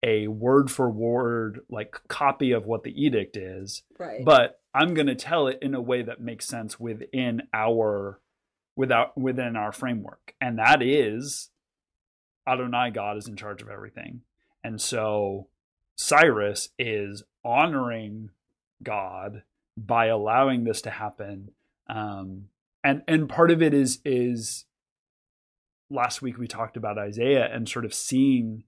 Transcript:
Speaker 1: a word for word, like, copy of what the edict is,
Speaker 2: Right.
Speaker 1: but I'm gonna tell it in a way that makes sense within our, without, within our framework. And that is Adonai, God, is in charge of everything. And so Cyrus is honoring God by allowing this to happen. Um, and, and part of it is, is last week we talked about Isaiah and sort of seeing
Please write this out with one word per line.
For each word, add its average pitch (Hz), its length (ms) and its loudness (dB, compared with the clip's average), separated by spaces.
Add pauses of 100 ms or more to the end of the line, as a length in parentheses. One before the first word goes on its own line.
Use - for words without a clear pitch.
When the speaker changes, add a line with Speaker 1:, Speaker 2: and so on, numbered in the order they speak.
Speaker 1:
a 107 260 0
word 127 420 2
for 127 180 0
word, 117 800 -2
like, 107 280 -10 (120)
copy 139 440 0
of 113 140 0
what 110 180 -4
the 139 200 -4
edict 117 320 0
is, 95 460 -12 (160)
Speaker 2:
Right. 131 260 -8
Speaker 1:
but 127 360 6 (120)
I'm 160 220 2
gonna 143 220 2
tell 151 320 0
it 131 120 -4
in 139 140 -4
a 127 60 -4
way 123 220 0
that 113 180 -10
makes 117 260 -10
sense 113 320 -10
within 117 640 -4 (100)
our, 107 680 0 (560)
without, 123 420 2
within 127 380 -2
our 107 160 -4
framework. - 680 -8
And 123 180 -4
that 127 240 6
is 127 680 0 (960)
Adonai, 123 440 -2
God, 104 260 -6
is 107 100 -12
in 113 100 -14
charge 104 240 -14
of 107 80 -18
everything. 104 540 -16 (400)
And 110 180 -8
so 104 680 -2 (480)
Cyrus 110 720 4 (100)
is 104 460 -4 (200)
honoring 117 840 -2 (500)
God 98 600 -8 (340)
by 113 300 2
allowing 117 560 2
this 113 200 -2
to 110 80 -8
happen. 101 600 -12 (380)
Um, 98 640 -8 (340)
and, 139 240 2
and 156 200 2
part 170 220 6
of 165 100 6
it 151 140 6
is, 131 300 4
is 123 600 -2 (1300)
last 123 320 -2
week 123 160 -6
we 120 80 -6
talked 110 300 -8
about 107 220 -4
Isaiah 117 540 2
and 117 160 -6
sort 120 160 -6
of 107 80 -8
seeing 127 760 2